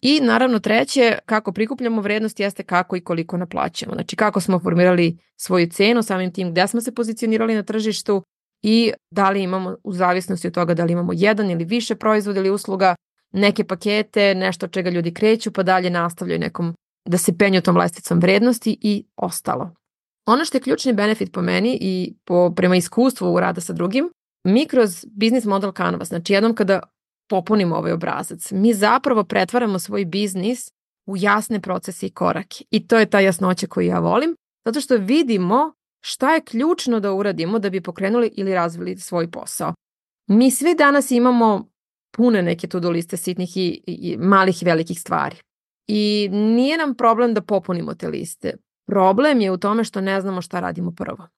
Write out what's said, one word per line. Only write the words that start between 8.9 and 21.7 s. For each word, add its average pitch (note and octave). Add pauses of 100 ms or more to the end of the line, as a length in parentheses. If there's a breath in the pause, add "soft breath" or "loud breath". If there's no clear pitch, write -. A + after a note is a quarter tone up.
da G3
li G3
imamo, F#3
u G#3
zavisnosti F3+
od E3+
toga F3
da E3+
li E3
imamo F3
jedan G3+
ili E3+
više A3+
proizvoda G#3
ili F#3+
usluga, F#3+ (380)
neke G3+
pakete, G3+
nešto F#3
od E3+
čega F3+
ljudi E3+
kreću A3
pa G3
dalje F3+
nastavljaju E3+
nekom E3 (300)
da F3
se F3
penju F#3+
tom F3
lestvicom F3
vrednosti G#3+
i G#3 (120)
ostalo. - (520)
Ono B3+
što D4+
je B3
ključni C4
benefit G#3
po F3+
meni F3+